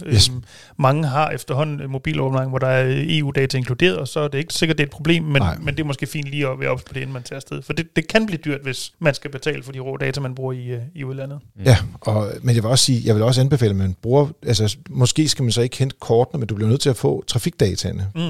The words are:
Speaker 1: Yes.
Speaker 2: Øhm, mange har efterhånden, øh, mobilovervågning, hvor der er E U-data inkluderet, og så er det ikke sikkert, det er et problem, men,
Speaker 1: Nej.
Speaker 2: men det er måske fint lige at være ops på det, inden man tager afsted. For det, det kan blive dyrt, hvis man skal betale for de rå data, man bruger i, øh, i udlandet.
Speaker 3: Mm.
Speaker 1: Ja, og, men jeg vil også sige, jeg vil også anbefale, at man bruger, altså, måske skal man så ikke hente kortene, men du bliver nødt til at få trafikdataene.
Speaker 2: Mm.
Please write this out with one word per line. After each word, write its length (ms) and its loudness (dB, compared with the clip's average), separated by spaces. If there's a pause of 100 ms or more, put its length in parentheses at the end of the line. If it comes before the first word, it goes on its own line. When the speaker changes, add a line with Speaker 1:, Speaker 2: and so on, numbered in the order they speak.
Speaker 1:
Yes. 220 6
Speaker 2:
Øhm, 140 -8 (340)
mange 300 4
har 220 0
efterhånden, 520 -4
øh, 80 -8
mobilovervågning, 600 -2
hvor 100 -2
der 80 2
er 360 2 (160)
E 40 0
U-data 340 0
inkluderet, 400 2
og 100 -6
så 120 -4
er 80 0
det 100 -4
ikke 160 -6
sikkert, 240 0
det 60 2
er 40 0
et 40 -10
problem, 320 2
men, 180 2
Speaker 1:
Nej. 160 0
Speaker 2:
men 180 -6
det 40 -6
er 80 -2
måske 200 -4
fint 200 -8
lige 200 -2
at 120 -6
være 100 -2
ops 140 -2
på 100 -18
det, 80 -6
inden 120 -8
man 100 -10
tager 140 -12
afsted. 240 -10
For 120 -8
det, 220 -6
det 120 0
kan 180 4
blive 200 -4
dyrt, 180 -4
hvis 360 -8
man 140 2
skal 180 -8
betale 320 -6
for 80 -14
de 80 -10
rå 180 -8
data, 240 -4
man 140 -6
bruger 180 -6
i, 120 -10
øh, 160 -6 (140)
i 80 -10
udlandet. 360 -10 (160)
Speaker 3:
Mm. 80 -12
Speaker 1:
Ja, 140 8 (240)
og, 300 -2 (100)
men 140 2
jeg 80 2
vil 80 2
også 140 4
sige, 200 2
jeg 100 4
vil 80 4
også 180 4
anbefale, 280 4
at 60 2
man 260 0
bruger, 260 4 (180)
altså, 320 0 (120)
måske 400 2
skal 140 0
man 80 2
så 100 2
ikke 160 -2
hente 220 -2
kortene, 400 2
men 80 -4
du 80 -4
bliver 140 0
nødt 120 4
til 80 2
at 80 0
få 300 0
trafikdataene. 880 -2
Speaker 2:
Mm. 140 -4